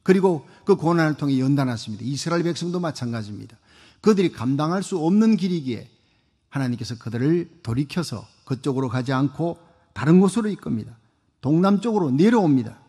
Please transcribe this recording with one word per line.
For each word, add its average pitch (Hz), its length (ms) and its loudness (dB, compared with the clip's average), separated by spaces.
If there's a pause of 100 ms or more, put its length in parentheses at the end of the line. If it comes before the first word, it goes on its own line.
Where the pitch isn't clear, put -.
그리고 185 460 2 (180)
그 196 100 4
고난을 160 420 2
통해 139 220 0
연단하십니다. 127 640 -2
이스라엘 160 380 -4
백성도 170 380 -4
마찬가지입니다. 113 760 -8 (460)
그들이 196 300 4
감당할 151 500 -2
수 185 160 -6
없는 208 400 4
길이기에 151 540 -4 (580)
하나님께서 123 480 -4
그들을 135 640 -4
돌이켜서 127 680 -6 (180)
그쪽으로 131 440 -4
가지 127 240 -4
않고 143 460 -2 (340)
다른 165 260 6
곳으로 208 300 2
이끕니다. 113 480 -8 (440)
동남쪽으로 190 720 0
내려옵니다. 151 760 2